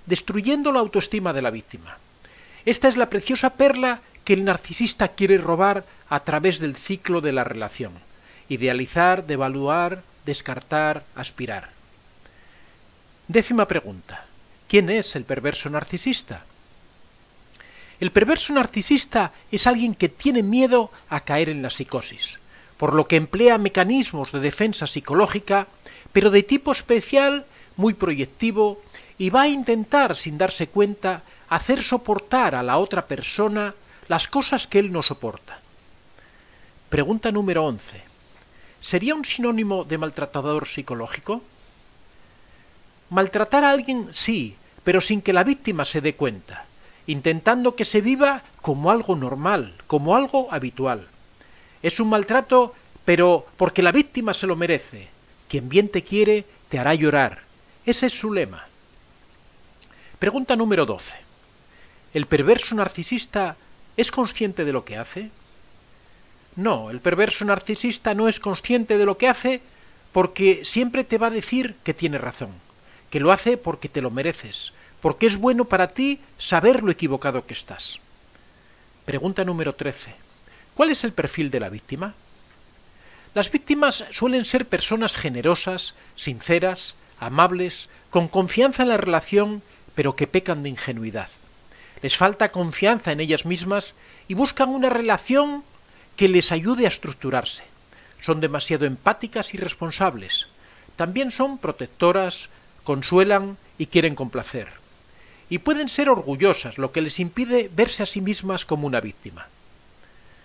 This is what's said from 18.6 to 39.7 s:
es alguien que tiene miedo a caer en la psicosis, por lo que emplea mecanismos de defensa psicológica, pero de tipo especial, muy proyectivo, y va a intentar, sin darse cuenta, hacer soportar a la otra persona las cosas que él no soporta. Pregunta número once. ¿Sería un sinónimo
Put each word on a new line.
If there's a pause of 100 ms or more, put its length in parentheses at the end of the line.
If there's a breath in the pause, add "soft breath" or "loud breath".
es
alguien
que
tiene
miedo (160 soft breath)
a
caer
en
la
psicosis, (380 soft breath)
por
lo
que
emplea
mecanismos
de
defensa
psicológica, (460 loud breath)
pero
de
tipo
especial, (300 soft breath)
muy
proyectivo, (380 soft breath)
y
va
a
intentar,
sin
darse
cuenta, (260 soft breath)
hacer
soportar
a
la
otra
persona (320 soft breath)
las
cosas
que
él
no
soporta. (1300 soft breath)
Pregunta
número
once. (800 soft breath)
¿Sería
un
sinónimo